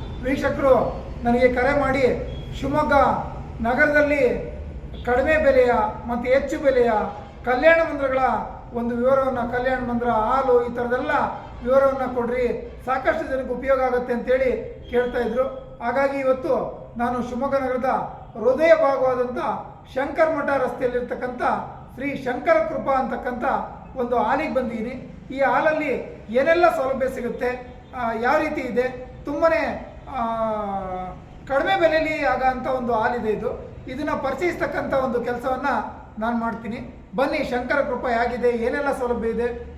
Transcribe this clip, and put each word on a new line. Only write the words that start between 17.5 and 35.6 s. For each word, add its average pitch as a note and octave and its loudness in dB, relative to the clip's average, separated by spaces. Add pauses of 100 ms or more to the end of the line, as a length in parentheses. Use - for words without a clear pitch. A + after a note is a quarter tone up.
ನಗರದ B3+ -2 (220)
ಹೃದಯ D4+ 6
ಭಾಗವಾದಂಥ B3+ 2 (560)
ಶಂಕರ D#4 2
ಮಠ C#4 0
ರಸ್ತೆಯಲ್ಲಿರ್ತಕ್ಕಂಥ B3 -2 (520)
ಶ್ರೀ C4+ -6
ಶಂಕರ D#4+ 2 (100)
ಕೃಪಾ C4+ -2
ಅಂತಕ್ಕಂಥ B3 -2 (520)
ಒಂದು B3 0
ಹಾಲಿಗೆ C4 0
ಬಂದಿದ್ದೀನಿ. A#3 -4 (180)
ಈ C4 -6
ಹಾಲಲ್ಲಿ C#4+ 2 (140)
ಏನೆಲ್ಲ E4 6
ಸೌಲಭ್ಯ C4 0
ಸಿಗುತ್ತೆ, B3 -4 (200)
ಆ, A#3 -2
ಯಾವ A#3+ 2
ರೀತಿ D4+ 0
ಇದೆ, B3 0 (360)
ತುಂಬನೇ, D#4+ 0 (180)
ಆ, C4 -4 (1300)
ಕಡಿಮೆ F4+ 2
ಬೆಲೆಯಲ್ಲಿ D#4 2
ಆಗೋಂಥ B3+ 0
ಒಂದು B3 0
ಹಾಲಿದೆ A3+ 0
ಇದು. - -6 (140)
ಇದನ್ನ D4+ -6
ಪರಿಚಯಿಸ್ತಕ್ಕಂಥ C#4+ -2
ಒಂದು B3 2
ಕೆಲಸವನ್ನ B3 -2 (520)